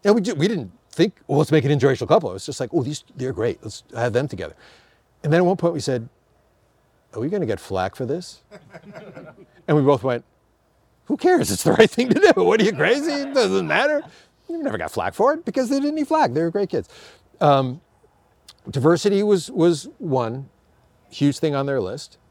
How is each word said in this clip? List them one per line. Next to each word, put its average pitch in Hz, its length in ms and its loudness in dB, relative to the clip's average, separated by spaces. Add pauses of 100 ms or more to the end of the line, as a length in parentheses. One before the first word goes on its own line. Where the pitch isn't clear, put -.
And 202 100 4
we 233 80 2
did, 185 160 -4
we 156 100 2
didn't 156 240 -4 (200)
think, 185 240 0 (100)
"Well, 139 140 0
let's 156 120 0
make 151 140 2
an 139 60 2
interracial 135 360 2
couple." 156 220 4
It 90 40 -10
was 98 120 -12
just 139 140 -10
like, 123 120 -6
"Oh, 156 120 0
these, 147 200 -8 (120)
they're 127 180 -6
great. 110 300 -4
Let's - 200 -16 (120)
have 117 180 -2
them 131 140 0
together." 87 280 -10 (680)
And 151 100 0
then 170 80 4
at 180 40 4
one 185 120 2
point 170 160 0
we 151 60 -4
said, 123 280 -4 (1040)
"Are - 60 -10
we 131 100 -4
gonna 185 180 -4
get 107 120 -4
flack 95 360 -4
for 127 100 -6
this?" 165 460 -10
<laughs> - 1160 -20
And 156 80 4
we 151 60 4
both 135 220 4
went, 123 200 -2 (800)
"Who - 120 -4
cares? 339 340 2
It's 185 120 -4
the - 80 2
right 214 180 6
thing 247 200 -2
to 349 240 6
do. - 100 2
What 202 180 4
are - 20 4
you, 208 100 2
crazy? 240 380 0
It 277 220 -6
doesn't 196 340 0
matter." 277 360 0 (440)
We 339 100 -8
never 285 200 -6
got 85 140 -6
flack 90 240 -4
for 254 180 2
it 330 100 -8
because 247 260 -2
they 277 100 0
didn't 294 160 -2
need 302 120 -2
flack. 302 260 0
They 156 100 0
were 165 80 -2
great 202 180 -2
kids. 117 180 -4 (540)
Um, 139 400 2 (880)
diversity 175 540 2
was, 202 260 0
was 170 480 0
one 131 520 -4 (600)
huge 143 300 -2
thing 151 160 -2
on 139 100 -2
their 135 160 -2
list. 101 380 -10 (120)